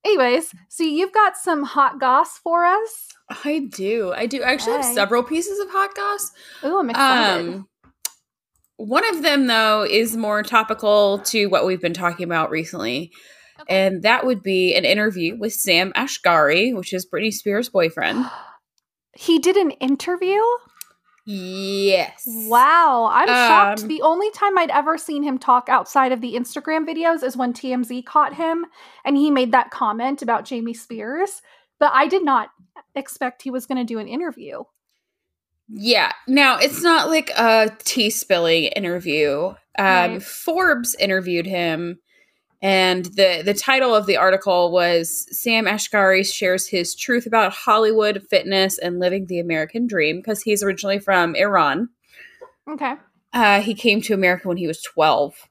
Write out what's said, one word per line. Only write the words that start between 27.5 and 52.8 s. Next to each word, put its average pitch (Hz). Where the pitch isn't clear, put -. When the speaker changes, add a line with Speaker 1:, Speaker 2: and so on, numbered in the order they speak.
Speaker 1:
T 254
M 247
Z 247
caught -
him 330
and 277
he 302
made 254
that 233
comment 240
about 226
Jamie 233
Spears. 240
But -
I 277
did 370
not 262
expect 269
he 262
was 254
gonna 254
do 226
an 208
interview. 269
Speaker 2:
Yeah. 214
Now, 262
it's 294
not 330
like 320
a 220
tea 214
spilling 165
interview. 165
Um, 190
Speaker 1:
Right. 185
Speaker 2:
Forbes 320
interviewed 180
him, 175
and 185
the, 180
the 202
title 262
of 208
the 190
article 185
was 175
Sam 226
Ashgari 196
shares 185
his 175
truth 240
about 214
Hollywood, 214
fitness, 190
and 175
living 185
the 175
American 170
dream, 170
'cause 208
he's 208
originally 196
from 180
Iran. 190
Speaker 1:
Okay. 302